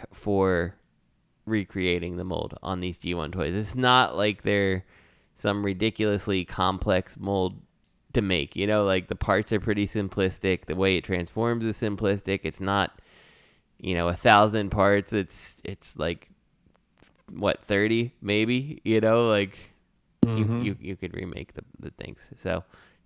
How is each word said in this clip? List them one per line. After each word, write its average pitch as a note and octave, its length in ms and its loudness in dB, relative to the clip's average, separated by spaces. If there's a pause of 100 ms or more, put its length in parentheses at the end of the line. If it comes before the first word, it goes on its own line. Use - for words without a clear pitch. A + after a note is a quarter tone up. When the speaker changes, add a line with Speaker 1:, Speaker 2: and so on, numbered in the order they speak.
(120)
Speaker 1:
for F#2+ 640 0 (720)
recreating F2+ 720 -2
the F2+ 60 -6
mold E2+ 380 -6
on F#2 200 -4
these F2+ 160 -6
G F2 180 -4
one D#2 160 -4
toys. E2+ 240 -2
It's G#2 180 -4
not B2 440 4
like G#2 260 0
they're G2 420 0 (500)
some G2+ 300 -2
ridiculously G2+ 800 0
complex F#2+ 720 0
mold F#2+ 420 -2 (540)
to A#2 80 4
make, F2+ 340 2
you G2+ 120 0
know, G#2+ 180 4
like, F#2+ 220 2
the G2 80 -4
parts G#2 380 0
are G#2 60 0
pretty G2+ 280 0
simplistic. F#2+ 800 -2
The E2 100 -4
way F#2+ 220 2
it D#2+ 80 -2
transforms A2+ 600 -2
is A2 120 -4
simplistic. G2+ 680 -2
It's D#2+ 160 -8
not, G2 400 -2 (800)
you F#2 160 -4
know, E2+ 140 0
a F2 40 -2
thousand G#2+ 580 4
parts. G2+ 420 2
It's, - 500 -6
it's - 340 -14
like, E2 300 -6 (1040)
what, - 320 -2
thirty A2 580 0
maybe, A#2+ 640 0
you A2 160 4
know, A2+ 300 4
like, G2+ 280 2 (640)
Speaker 2:
Mm-hmm. A2+ 380 0
Speaker 1:
you, - 20 -4
you, G2+ 160 -2
you F#2 160 -8
could F2 200 -10
remake - 400 -10
the, - 80 -12 (160)
the - 100 -14
things. - 300 -16 (240)
So F2 200 -4 (420)